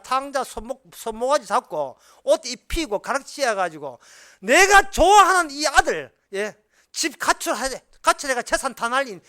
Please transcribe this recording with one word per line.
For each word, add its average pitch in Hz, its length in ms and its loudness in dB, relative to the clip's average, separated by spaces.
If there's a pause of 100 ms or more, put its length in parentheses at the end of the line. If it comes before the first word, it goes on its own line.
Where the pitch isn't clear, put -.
탕자 269 400 -4
손목, 233 400 -12 (100)
손모가지 233 540 -4
잡고 156 500 -4 (280)
옷 294 200 2
입히고 247 540 -6
가락지어가지고 190 1000 -4 (420)
"내가 392 500 6
좋아하는 359 580 6
이 285 160 -6
아들, 277 480 0 (200)
예, 202 220 -8 (360)
집 - 260 -6
가출-, - 380 -2 (480)
가출해가 269 400 -2
재산 - 320 -6
다 233 120 -6
날린 247 400 -6